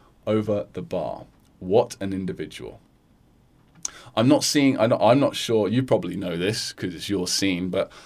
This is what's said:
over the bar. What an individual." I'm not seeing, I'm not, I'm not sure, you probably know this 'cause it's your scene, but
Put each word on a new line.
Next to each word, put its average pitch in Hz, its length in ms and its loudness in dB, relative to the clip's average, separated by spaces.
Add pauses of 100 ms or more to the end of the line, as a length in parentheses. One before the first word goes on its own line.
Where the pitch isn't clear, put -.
(260)
over 107 480 0
the 92 80 -10
bar. 85 460 -8 (320)
What 95 400 2
an 98 120 -6
individual." 90 680 -8 (1400)
I'm 117 120 4
not 139 160 6
seeing, 139 360 2
I'm 113 100 4
not, - 120 2
I'm 120 180 6
not 135 160 0
sure, 107 320 0
you 117 160 0
probably 90 320 0
know 87 220 -6
this 95 360 -4
'cause 87 220 -8
it's 76 120 -12
your 95 200 -2
scene, 92 420 -2
but 92 220 -2 (140)